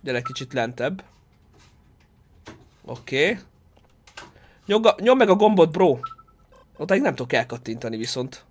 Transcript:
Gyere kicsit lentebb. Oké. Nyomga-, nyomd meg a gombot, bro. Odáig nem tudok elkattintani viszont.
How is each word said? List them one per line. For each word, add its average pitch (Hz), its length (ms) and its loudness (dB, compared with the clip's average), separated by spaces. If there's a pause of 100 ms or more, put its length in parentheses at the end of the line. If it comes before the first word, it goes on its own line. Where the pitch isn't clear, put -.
Gyere 123 200 -4
kicsit - 300 -10
lentebb. 123 500 -4 (1800)
Oké. 143 540 -2 (1300)
Nyomga-, 214 340 2
nyomd 247 180 4
meg 226 100 4
a 185 80 6
gombot, 202 340 4
bro. 156 280 2 (800)
Odáig 190 260 0
nem 180 120 0
tudok 123 180 -6
elkattintani 117 640 -6
viszont. 127 540 -8